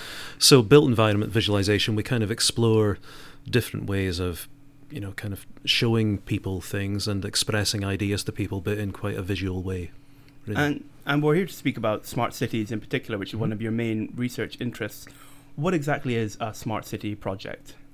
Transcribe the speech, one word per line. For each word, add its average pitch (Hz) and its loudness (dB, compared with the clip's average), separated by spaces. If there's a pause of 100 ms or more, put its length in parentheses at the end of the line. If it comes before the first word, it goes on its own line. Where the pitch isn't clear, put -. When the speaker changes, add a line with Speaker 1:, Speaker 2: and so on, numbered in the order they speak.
(380)
Speaker 1:
So 131 10
built 143 10
environment 107 4
visualization, 104 4
we 107 0
kind 117 0
of 98 0
explore 110 4 (520)
different 104 0
ways 95 0
of, 90 -4 (420)
you 147 -10
know, 98 -8
kind 101 -8
of - -12 (200)
showing 113 2
people 95 -4
things 101 -4
and 98 -2
expressing 104 0
ideas 98 0
to - -6
people, 98 -4
but 104 -2
in 101 -4
quite 104 -6
a 101 -4
visual 92 -2
way, 90 -4 (540)
really. 107 0
Speaker 2:
And, 147 -2 (220)
and 147 2
we're 151 4
here 196 2
to - -12
speak 131 -2
about 107 -2
smart - -2
cities 113 -2
in 113 -4
particular, 120 -4
which 95 -6
is - -6
one 110 0
Speaker 1:
Mm-hmm. 110 0
Speaker 2:
of 104 -6
your 110 -2
main 113 -2
research 123 -4
interests. - -8 (500)
What 175 0
exactly 139 0
is 110 -2
a 110 -4
smart 107 -4
city 104 -6
project? - -8 (180)